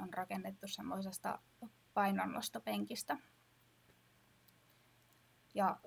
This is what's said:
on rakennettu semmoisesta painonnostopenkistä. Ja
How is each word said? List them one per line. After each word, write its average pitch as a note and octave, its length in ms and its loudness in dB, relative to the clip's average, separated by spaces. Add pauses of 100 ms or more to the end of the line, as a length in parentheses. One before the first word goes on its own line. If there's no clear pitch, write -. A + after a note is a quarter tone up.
on F#3 120 -6
rakennettu F#3+ 540 -4
semmoisesta F#3+ 720 -4 (540)
painonnostopenkistä. G#3 1200 0 (2250)
Ja G3 340 4